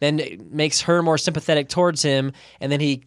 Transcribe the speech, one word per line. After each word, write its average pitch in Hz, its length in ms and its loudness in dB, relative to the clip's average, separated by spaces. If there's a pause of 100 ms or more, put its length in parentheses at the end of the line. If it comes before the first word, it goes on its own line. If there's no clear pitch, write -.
then 147 180 2
it 95 340 -8
makes 151 280 0
her 170 200 2
more 160 160 2
sympathetic 151 500 0
towards 175 360 0
him, 135 280 0 (300)
and 135 100 -2
then 143 80 0
he 143 280 0